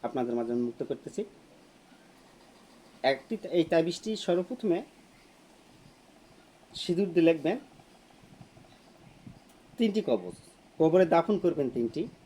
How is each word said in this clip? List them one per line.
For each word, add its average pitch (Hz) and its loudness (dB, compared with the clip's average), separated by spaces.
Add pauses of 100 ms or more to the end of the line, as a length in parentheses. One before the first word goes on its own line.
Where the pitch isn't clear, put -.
আপনাদের 120 -4
মাঝে 120 -4
উন্মুক্ত 120 -4
করতেছি। - -8 (1800)
একটি, 135 -2 (140)
এই 170 2
তাবিজটি 175 0
সর্বপ্রথমে 185 -2 (1900)
সিঁদুর 185 -2
দিয়ে 165 4
লিখবেন 165 2 (2250)
তিনটি 214 0
কবজ, 90 -2 (440)
কবরে 165 6
দাফন 170 2
করবেন 156 0
তিনটি 127 -4 (180)